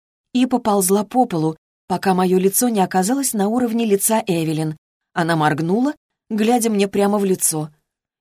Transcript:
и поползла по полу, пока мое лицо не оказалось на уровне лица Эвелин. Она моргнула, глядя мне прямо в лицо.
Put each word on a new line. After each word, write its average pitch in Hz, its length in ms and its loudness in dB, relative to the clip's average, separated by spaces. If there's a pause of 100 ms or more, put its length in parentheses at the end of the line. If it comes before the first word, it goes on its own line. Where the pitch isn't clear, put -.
(320)
и 247 140 2
поползла 208 580 0
по 247 220 0
полу, 160 300 -2 (300)
пока 185 280 0
мое 185 240 2
лицо 196 320 0
не 214 100 0
оказалось 190 540 0
на 202 140 0
уровне 233 360 0
лица 220 420 0
Эвелин. 160 500 -2 (360)
Она 170 240 0
моргнула, 165 580 0 (360)
глядя 226 400 0
мне 202 180 0
прямо 202 300 0
в 202 60 0
лицо. 160 460 -2 (500)